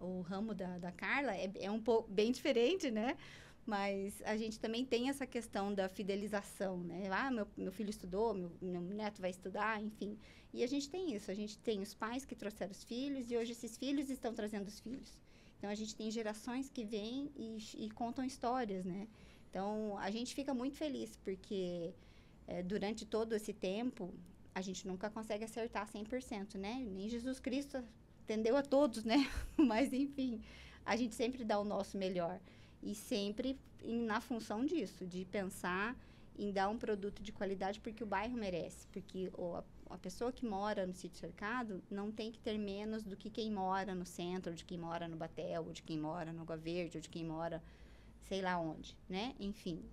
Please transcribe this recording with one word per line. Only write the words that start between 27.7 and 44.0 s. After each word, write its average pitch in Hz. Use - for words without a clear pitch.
atendeu 220
a 277
todos, 277
né? 247
<laughs> -
Mas, 247
enfim, 262
a -
gente 233
sempre 254
dá 214
o 202
nosso 196
melhor. 185
E 208
sempre 233
em, 233
na 220
função 226
disso, 285
de 180
pensar 196
em 208
dar 196
um 226
produto 202
de 202
qualidade 196
porque 226
o 214
bairro 208
merece. 185
Porque 185
o, 175
a, -
a 240
pessoa 233
que 247
mora 208
no 185
sítio -
cercado 208
não 202
tem 220
que -
ter 214
menos 214
do 196
que -
quem 220
mora 190
no 180